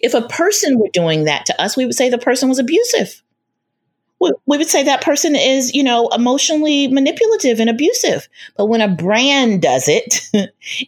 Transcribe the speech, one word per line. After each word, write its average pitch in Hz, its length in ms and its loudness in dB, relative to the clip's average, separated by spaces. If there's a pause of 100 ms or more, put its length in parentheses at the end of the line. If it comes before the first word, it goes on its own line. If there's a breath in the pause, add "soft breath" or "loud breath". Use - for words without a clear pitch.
If 233 120 0
a 233 140 0
person 330 500 0
were 208 140 0
doing 160 320 0
that 151 220 -2
to - 140 -4
us, 196 160 -2
we 262 80 0
would 240 100 -4
say 254 140 0
the 247 100 0
person 262 300 0
was 262 100 0
abusive. 320 640 -2 (960)
We, 359 120 2 (140)
we 285 120 2
would 311 100 0
say 302 140 2
that 269 200 2
person 294 340 0
is, 262 380 0
you 277 100 2
know, 233 240 2
emotionally 285 800 0
manipulative 277 720 0
and 226 100 2
abusive. 269 580 -2 (280 loud breath)
But 202 100 0
when 226 140 2
a 214 80 0
brand 214 760 0
does 131 260 0
it, - 340 0 (100)
<laughs> 196 200 0 (360 loud breath)